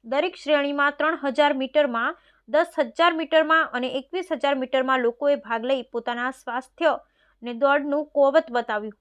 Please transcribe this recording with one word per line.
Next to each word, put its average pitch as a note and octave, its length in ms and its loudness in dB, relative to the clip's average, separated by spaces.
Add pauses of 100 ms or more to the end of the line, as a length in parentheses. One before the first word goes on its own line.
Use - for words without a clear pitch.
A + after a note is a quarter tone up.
દરેક D4 300 -2
શ્રેણીમાં C#4+ 600 0
ત્રણ D#4+ 240 0
હજાર C#4+ 320 2
મીટરમાં, C4 640 -2 (320)
દસ D#4+ 280 0
હજાર D#4+ 360 2
મીટરમાં D#4+ 600 2
અને B3 140 -4
એકવીસ C#4 440 -6
હજાર C#4+ 240 0
મીટરમાં C4 460 0
લોકોએ C#4 340 2
ભાગ A#3 300 -6
લઈ C4 180 0
પોતાના A#3+ 480 -6
સ્વાસ્થ્ય C4 600 -2 (520)
અને A#3+ 100 -8
દોડનું C#4+ 520 0
કોવત C#4+ 460 2
બતાવ્યું. A3 500 -4